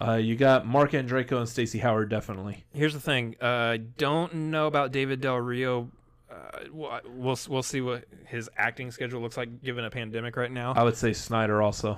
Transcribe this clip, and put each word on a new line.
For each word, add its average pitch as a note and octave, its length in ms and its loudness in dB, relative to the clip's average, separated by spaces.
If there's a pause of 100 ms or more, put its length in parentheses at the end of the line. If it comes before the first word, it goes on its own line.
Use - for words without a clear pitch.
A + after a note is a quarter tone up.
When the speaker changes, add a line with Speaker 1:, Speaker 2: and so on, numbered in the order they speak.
Speaker 1:
Uh, A2+ 140 2
you A2+ 200 4
got C3 320 6
Mark C#3+ 260 4
Andreyko B2+ 460 0
and A#2 100 -2
Stacey A#2 300 -2
Howard, A2 300 2
definitely. G2+ 640 -6
Speaker 2:
Here's D3+ 220 0
the D3 60 -8
thing. B2 400 0
Uh, B2 60 0
I A#2 300 2
don't D3 580 0 (160)
know D#3 160 2
about C#3+ 260 2
David C3+ 280 0
Del C3 180 0
Rio. B2 520 -2 (380)
Uh, B2 60 -18 (380)
we'll, C3 280 -8 (140)
we'll, B2+ 240 0 (100)
we'll C3 140 0
see C3+ 180 -2
what B2 240 -4 (220)
his A2+ 300 -8
acting A#2+ 340 -2
schedule B2 300 -6
looks A#2 160 -6
like A#2+ 260 -8
given A#2+ 220 -6
a G#2+ 60 -6
pandemic A#2 460 -6
right B2 140 -2
now. B2 220 -4
Speaker 1:
I A#2+ 120 4
would A#2 120 4
say A#2 160 2
Snyder G#2+ 480 2
also. G#2 380 2